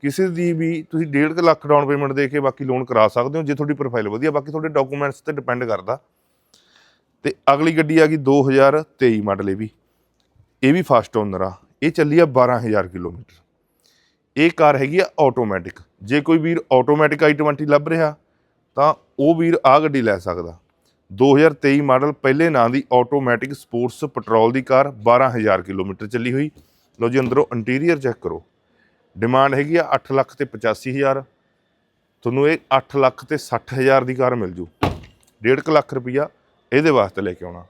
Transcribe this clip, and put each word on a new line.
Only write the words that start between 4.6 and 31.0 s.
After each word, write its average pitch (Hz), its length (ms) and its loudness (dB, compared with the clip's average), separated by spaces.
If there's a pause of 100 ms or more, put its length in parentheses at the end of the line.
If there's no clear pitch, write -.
ਡਾਕੂਮੈਂਟਸ 143 520 -4
ਤੇ 156 120 -10
ਡਿਪੈਂਡ 127 320 -4
ਕਰਦਾ। 107 340 -6 (1300)
ਤੇ 147 100 -2 (180)
ਅਗਲੀ 156 240 0
ਗੱਡੀ 151 220 2
ਆ 156 80 6
ਗਈ 156 100 0
ਦੋ 139 320 2
ਹਜ਼ਾਰ 139 340 4 (160)
ਤੇਈ 117 220 2
ਮਾਡਲ, 101 300 -4
ਇਹ 95 60 -4
ਵੀ, 107 120 -10 (960)
ਇਹ 131 100 4
ਵੀ 180 100 2
ਫਸਟ 117 340 2
ਓਨਰ 101 240 -2
ਆ। 92 120 -4 (300)
ਇਹ 151 80 0
ਚੱਲੀ 156 280 0
ਆ 170 80 6
ਬਾਰਾਂ 123 340 2
ਹਜ਼ਾਰ 107 280 -2
ਕਿਲੋਮੀਟਰ। 87 460 -12 (1000)
ਇਹ 156 140 2
ਕਾਰ 147 260 4
ਹੈਗੀ 139 220 -2
ਆ 185 80 2 (140)
ਆਟੋਮੈਟਿਕ। 104 600 -2 (220)
ਜੇ 123 180 -2
ਕੋਈ 165 180 2
ਵੀਰ 165 220 -2 (120)
ਆਟੋਮੈਟਿਕ 147 520 2
ਆਈ 151 100 4
ਟਵੈਂਟੀ 151 320 -2
ਲੱਭ 147 220 2
ਰਿਹਾ, 160 260 -2 (640)
ਤਾਂ 147 180 2 (240)
ਉਹ 151 160 4
ਵੀਰ 165 320 0
ਆਹ 135 140 6
ਗੱਡੀ 143 220 -2
ਲੈ 104 160 0
ਸਕਦਾ। 85 400 -8 (520)
ਦੋ 131 260 4
ਹਜ਼ਾਰ 156 160 6
ਤੇਈ 143 280 0
ਮਾਡਲ, 139 320 2
ਪਹਿਲੇ 139 380 0
ਨਾਂ 120 200 2
ਦੀ 135 120 -2 (100)
ਆਟੋਮੈਟਿਕ 127 640 0
ਸਪੋਰਟਸ 120 500 -8
ਪੈਟਰੋਲ 113 480 0
ਦੀ 131 100 -4
ਕਾਰ, 131 280 2
ਬਾਰਾਂ 120 400 2
ਹਜ਼ਾਰ 107 320 0
ਕਿਲੋਮੀਟਰ 95 440 -8
ਚੱਲੀ 120 260 -6
ਹੋਈ। 147 180 -4 (480)
ਲਓ 117 100 0
ਜੀ, 131 120 0
ਅੰਦਰੋਂ 127 240 0 (100)
ਇੰਟੀਰੀਅਰ 131 440 -2
ਚੈੱਕ 131 200 -6
ਕਰੋ। 80 240 -10 (760)
ਡਿਮਾਂਡ 131 380 2
ਹੈਗੀ 147 220 -2
ਆ 165 180 0
ਅੱਠ - 180 -4
ਲੱਖ 135 240 0
ਤੇ 143 80 -4
ਪਚਾਸੀ 113 460 -6
ਹਜ਼ਾਰ, 135 320 -2 (1000)